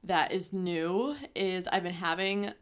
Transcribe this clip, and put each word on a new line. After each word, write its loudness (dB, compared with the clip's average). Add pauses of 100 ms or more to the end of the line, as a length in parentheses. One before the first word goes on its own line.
that 4
is -2
new 0 (200)
is -2
I've 2
been -4
having -2